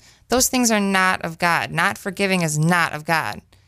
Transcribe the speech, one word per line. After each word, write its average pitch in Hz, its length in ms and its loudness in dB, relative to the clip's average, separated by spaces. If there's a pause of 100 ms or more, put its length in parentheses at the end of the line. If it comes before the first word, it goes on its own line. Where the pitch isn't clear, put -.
(280)
those 247 220 2
things 247 200 2
are 214 100 2
not 190 440 2
of 165 160 -8
God. 165 320 0
Not 175 260 0
forgiving 190 460 -2
is 151 160 -2
not 165 340 2
of 151 120 -10
God. 143 360 -2 (260)